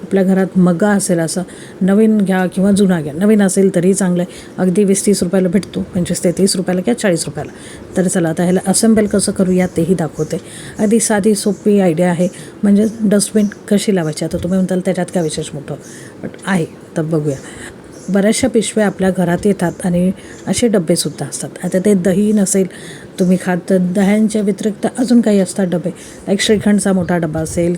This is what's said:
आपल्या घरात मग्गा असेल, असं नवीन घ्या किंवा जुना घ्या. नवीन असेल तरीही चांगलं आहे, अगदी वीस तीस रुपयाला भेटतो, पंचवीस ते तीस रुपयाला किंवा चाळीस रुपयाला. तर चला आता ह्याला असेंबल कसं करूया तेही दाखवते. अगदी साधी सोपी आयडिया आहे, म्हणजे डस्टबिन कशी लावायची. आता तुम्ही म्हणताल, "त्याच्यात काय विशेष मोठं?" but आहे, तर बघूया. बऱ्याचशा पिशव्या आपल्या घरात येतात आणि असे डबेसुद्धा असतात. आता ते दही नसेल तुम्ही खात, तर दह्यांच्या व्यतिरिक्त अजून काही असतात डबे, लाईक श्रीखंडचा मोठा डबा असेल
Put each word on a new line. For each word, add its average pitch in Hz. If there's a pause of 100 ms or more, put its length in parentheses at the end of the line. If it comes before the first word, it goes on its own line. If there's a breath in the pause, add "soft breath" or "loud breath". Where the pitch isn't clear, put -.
आपल्या 196
घरात 190
मग्गा 180
असेल, 190
असं 165 (380 loud breath)
नवीन 214
घ्या 185
किंवा 185
जुना 185
घ्या. 147
नवीन 202
असेल 196
तरीही 180
चांगलं 180
आहे, -
अगदी 185
वीस 196
तीस 202
रुपयाला 185
भेटतो, 175 (140)
पंचवीस 175
ते 175
तीस 190
रुपयाला 185
किंवा 233
चाळीस 175
रुपयाला. 143 (460 loud breath)
तर 185
चला 170
आता 160
ह्याला 175
असेंबल 214
कसं 202
करूया 185
तेही 175
दाखवते. 156 (380 loud breath)
अगदी 214
साधी 208
सोपी 202
आयडिया 180
आहे, 180 (340 loud breath)
म्हणजे 202 (140)
डस्टबिन 208 (240)
कशी 202
लावायची. 160
आता 165
तुम्ही 175
म्हणताल, 185
"त्याच्यात 180
काय 180
विशेष 156
मोठं?" 147 (480 loud breath)
but - (160)
आहे, 185 (300)
तर 170
बघूया. 156 (720 loud breath)
बऱ्याचशा 202
पिशव्या 214
आपल्या 190
घरात 175
येतात 185 (120)
आणि 180 (340 loud breath)
असे 214
डबेसुद्धा 165
असतात. - (140)
आता 180
ते 208
दही 196
नसेल 196 (540 loud breath)
तुम्ही 180
खात, 180 (140)
तर 190
दह्यांच्या 202
व्यतिरिक्त 208 (120)
अजून 240
काही 208
असतात 190
डबे, 175 (360 loud breath)
लाईक 202
श्रीखंडचा 202
मोठा 180
डबा 160
असेल 170